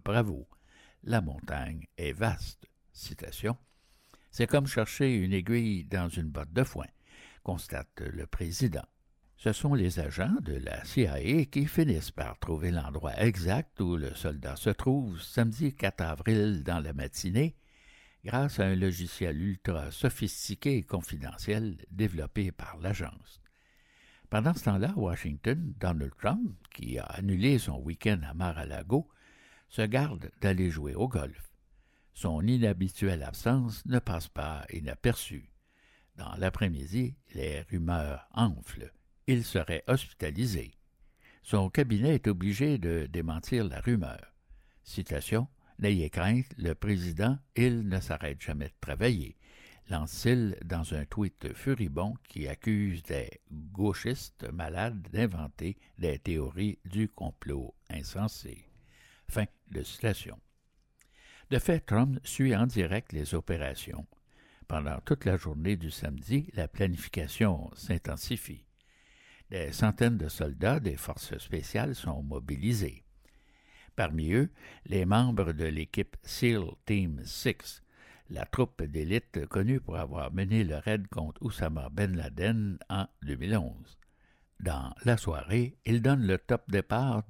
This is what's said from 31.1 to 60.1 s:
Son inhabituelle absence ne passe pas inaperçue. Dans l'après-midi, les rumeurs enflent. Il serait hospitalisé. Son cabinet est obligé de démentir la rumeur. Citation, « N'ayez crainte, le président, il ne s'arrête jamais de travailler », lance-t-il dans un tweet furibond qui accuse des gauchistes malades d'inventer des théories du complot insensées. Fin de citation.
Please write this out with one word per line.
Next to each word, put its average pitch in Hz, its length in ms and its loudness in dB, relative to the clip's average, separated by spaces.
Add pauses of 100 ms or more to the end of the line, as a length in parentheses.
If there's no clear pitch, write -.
Son 82 340 0
inhabituelle 98 760 2
absence 117 640 0
ne 127 120 4
passe 85 300 -2
pas 76 420 -6
inaperçue. - 800 -2 (640)
Dans - 200 -10
l'après-midi, 92 800 0 (180)
les 76 280 -4
rumeurs 82 720 -2
enflent. 90 600 0 (340)
Il 120 180 4
serait 85 420 -2
hospitalisé. 95 880 0 (680)
Son 98 280 2
cabinet 131 460 4
est 110 100 0
obligé 104 500 2
de 85 300 0
démentir 82 580 -2
la 85 160 -4
rumeur. 95 540 0 (480)
Citation, « 101 640 -2 (300)
N'ayez 95 320 2
crainte, 107 480 2
le 82 160 0
président, 98 640 0 (160)
il 117 340 4
ne 92 120 2
s'arrête 73 420 -4
jamais 71 240 -4
de - 140 -12
travailler », 85 560 0 (540)
lance-t-il 101 760 2
dans 82 280 -2
un 76 120 -2
tweet - 500 -2
furibond 104 600 0 (140)
qui 73 200 -8
accuse 101 560 0
des 69 240 -4 (220)
gauchistes 95 1000 -4
malades 85 600 -4
d'inventer 92 640 -2 (200)
des 73 200 0
théories 82 640 -2
du 104 240 0
complot - 640 -8 (140)
insensées. - 800 -6 (600)
Fin 107 180 0 (240)
de - 120 -6
citation. - 560 -4 (1120)